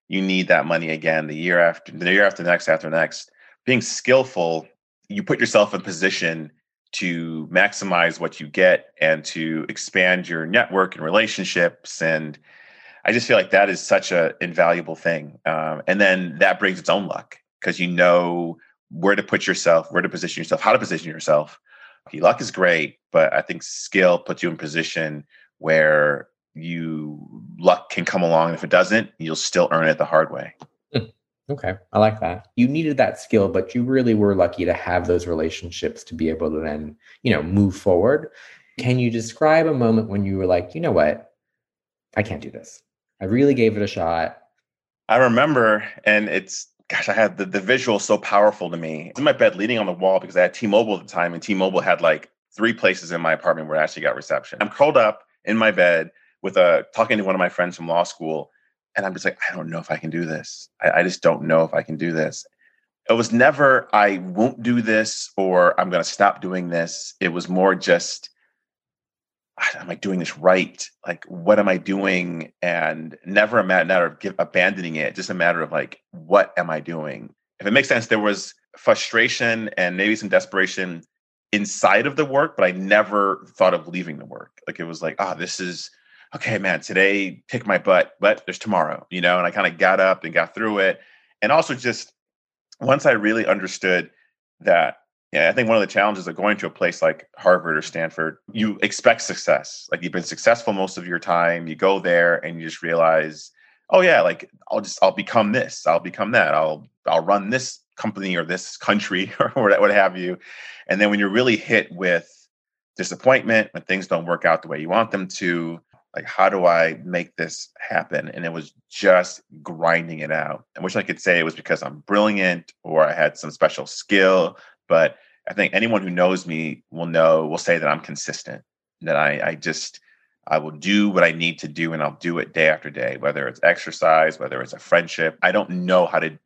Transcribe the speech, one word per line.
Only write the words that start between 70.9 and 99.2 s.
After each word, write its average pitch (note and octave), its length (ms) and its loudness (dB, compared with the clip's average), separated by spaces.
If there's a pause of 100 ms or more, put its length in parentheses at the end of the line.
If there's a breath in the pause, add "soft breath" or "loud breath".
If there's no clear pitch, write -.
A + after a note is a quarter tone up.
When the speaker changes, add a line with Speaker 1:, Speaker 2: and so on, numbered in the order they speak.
Speaker 1:
Like, E2+ 180 -8
what F#2 340 2
am G2+ 100 2
I F#2 100 2
doing?" F2+ 760 -4 (100)
And D#2+ 640 -4
never G#2 340 2
a G2 60 2
ma-, F#2 200 2
matter F2 220 2
of D#2 140 -8
give, G2 180 -8
abandoning F2+ 580 -2
it, D2+ 200 -4
just - 140 -10
a G2 40 -6
matter E2+ 280 0
of, D#2 100 -8
like, D2 280 -6 (100)
"What F2+ 460 2
am F2 120 -2
I D#2+ 100 -4
doing?" D2+ 560 -10 (240)
If - 80 -8
it G2+ 60 0
makes C3+ 160 2
sense, A#2+ 200 0
there A2 120 2
was G2+ 340 -2 (220)
frustration A2+ 1000 0
and F2+ 180 0
maybe G#2 180 2
some G#2+ 140 -8
desperation F#2 760 0 (500)
inside G2+ 540 2
of C#3+ 100 -6
the D#3 100 0
work, C#3 300 -2
but F#2+ 100 2
I F2+ 60 0
never G2 760 0 (100)
thought F#2 180 4
of D#2+ 140 -6
leaving E2+ 300 -10
the - 80 -18
work. - 400 -20
Like, D#2+ 120 -12
it E2 60 -10
was E2 180 -12
like, D#2+ 160 -6
"Ah, F#2 160 -2
this E2+ 240 -10
is, F2 320 -10 (440 soft breath)
okay, - 240 -4
man, F#2 220 -2
today F#2+ 680 0
kicked - 180 -8
my F#2+ 120 0
butt, F2+ 400 2
but G#2 260 0
there's F#2 140 -8
tomorrow," E2+ 500 -2
you F2+ 120 -8
know? F2+ 180 2
And F2 80 0
I F2 60 -2
kinda F#2 180 0
got F#2 300 2
up F#2+ 240 2
and E2 100 -10
got E2 180 0
through G#2+ 280 -2
it. F#2+ 200 2 (420 soft breath)
And C3 100 2
also D#3+ 220 2
just B2 380 -6 (680)
once C#3 260 2
I C#3 60 4
really G#2+ 340 0
understood F#2 640 -2 (480)
that E2+ 380 2 (380)
yeah, D#2+ 140 4
I - 40 2
think A#2+ 160 0
one A2+ 80 4
of G#2+ 40 4
the G2 80 -2
challenges G2 400 0
of D#2+ 80 -10
going G2+ 220 0
to F2+ 100 -6
a - 20 -6
place - 320 -2
like D#2+ 340 0
Harvard E2+ 400 2
or D#2 60 -2
Stanford, D#2+ 560 -6 (140)
you G#2+ 320 -2
expect A2+ 360 2